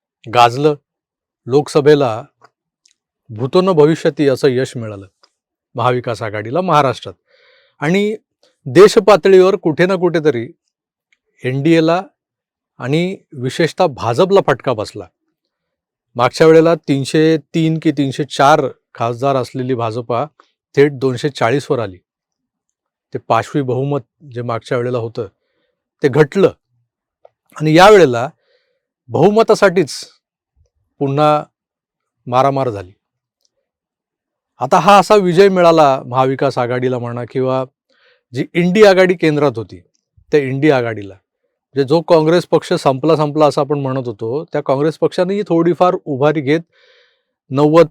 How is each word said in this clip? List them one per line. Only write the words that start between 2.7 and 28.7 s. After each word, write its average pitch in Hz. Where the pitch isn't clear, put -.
भूतो 127
न 190
भविष्यती 156
असं 131
यश 131
मिळालं 104
महाविकास 120
आघाडीला 110
महाराष्ट्रात. 147
आणि 202
देश 160
पातळीवर 190
कुठे 170
ना 190
कुठेतरी 156
एनडीएला 160
आणि 160
विशेषतः 147
भाजपला 139
फटका 135
बसला. 104
मागच्या 127
वेळेला 160
तीनशे 156
तीन 160
की 160
तीनशे 139
चार 147
खासदार 120
असलेली 127
भाजपा 117
थेट 143
दोनशे 131
चाळीसवर 131
आली. 98
ते 120
पाशवी 117
बहुमत 135
जे 117
मागच्या 120
वेळेला 123
होतं 113
ते 151
घटलं 135
आणि 156
यावेळेला 165